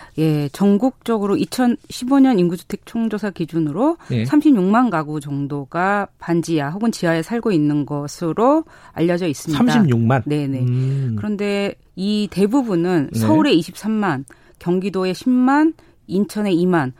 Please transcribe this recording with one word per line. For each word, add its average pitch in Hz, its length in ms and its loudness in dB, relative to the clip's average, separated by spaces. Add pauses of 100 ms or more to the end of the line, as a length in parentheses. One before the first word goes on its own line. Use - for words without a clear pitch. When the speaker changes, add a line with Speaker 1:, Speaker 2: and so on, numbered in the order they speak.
(200)
Speaker 1:
예, 151 300 0
전국적으로 202 880 0
이천십오 254 840 0
년 262 180 6
인구주택 180 480 -2
총조사 214 460 -4
기준으로 165 680 -2 (140)
Speaker 2:
예. 117 140 0
Speaker 1:
삼십육만 220 680 4
가구 151 280 -4
정도가 143 880 -4 (100)
반지하 160 500 -2
혹은 208 220 -2
지하에 165 320 -2
살고 233 280 -2
있는 147 360 2
것으로 170 800 -2 (280)
알려져 175 340 0
있습니다. 151 300 -4
Speaker 2:
삼십육만? 131 680 2
Speaker 1:
네네. 143 320 -2
Speaker 2:
음. 127 580 -2
Speaker 1:
그런데 202 560 -4 (220)
이 208 340 -2
대부분은 185 840 0
Speaker 2:
네. 113 60 -2
Speaker 1:
서울에 302 340 4
이십삼만, 180 720 -2 (340)
경기도에 185 540 -2
십 - 160 -4
만, 269 440 2 (360)
인천에 208 440 -2
이 170 120 2
만, 156 340 0